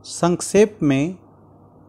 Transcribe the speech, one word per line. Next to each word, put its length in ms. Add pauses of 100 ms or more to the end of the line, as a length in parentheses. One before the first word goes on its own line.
संक्षेप 800
में 340 (720)